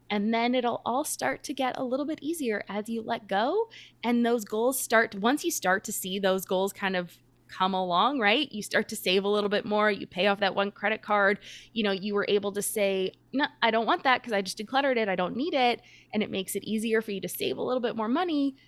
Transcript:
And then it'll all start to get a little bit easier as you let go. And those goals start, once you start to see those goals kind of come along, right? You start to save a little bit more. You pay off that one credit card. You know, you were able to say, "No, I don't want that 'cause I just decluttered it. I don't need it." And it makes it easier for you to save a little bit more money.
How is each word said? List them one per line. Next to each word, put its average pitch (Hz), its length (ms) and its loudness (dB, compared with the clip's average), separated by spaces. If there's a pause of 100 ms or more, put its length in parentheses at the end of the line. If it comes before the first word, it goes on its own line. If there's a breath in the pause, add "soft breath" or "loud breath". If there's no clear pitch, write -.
(100)
And 214 240 0
then 233 220 2
it'll 240 300 0
all 254 180 0
start - 400 -4
to 302 100 -8
get 254 240 -2
a - 60 -4
little 262 220 -2
bit 302 160 -6
easier 277 480 -2
as 208 180 -4
you 226 140 -4
let 226 260 -6
go. 285 400 2 (380 loud breath)
And 240 200 4
those 233 200 2
goals 240 360 0
start, 226 340 2
once 233 280 2
you 339 80 0
start 185 320 0
to - 80 -10
see 190 260 -4
those 190 280 2
goals 190 260 0
kind 190 240 -2
of 180 220 -4 (320)
come 190 260 0
along, 185 440 2
right? 226 320 2
You 208 120 -8
start - 260 0
to 226 60 -10
save 190 280 2
a 196 40 -2
little 208 220 2
bit 196 140 0
more. 208 280 2
You 196 160 -4
pay 185 180 0
off 202 140 4
that 190 160 0
one 202 160 0
credit 214 320 -2
card. 202 340 2 (340 loud breath)
You 220 120 -2
know, 202 80 2
you 196 240 -4
were 202 120 0
able 202 260 2
to 196 100 -4
say, 190 480 0 (200)
"No, 285 140 0 (160)
I 233 80 4
don't 226 160 2
want 320 200 0
that 262 180 2
'cause 240 100 -6
I 202 80 2
just 190 160 -8
decluttered 262 400 0
it. 220 100 0
I 190 80 0
don't 180 200 -2
need 302 180 -2
it." 247 280 2 (300 loud breath)
And 214 120 0
it - 80 -4
makes - 240 -6
it 196 80 -4
easier 220 360 0
for 220 120 -4
you 190 100 -6
to 180 80 -6
save - 300 -4
a - 20 -6
little 247 200 -2
bit 226 140 -2
more 220 120 -2
money. 285 480 0 (120)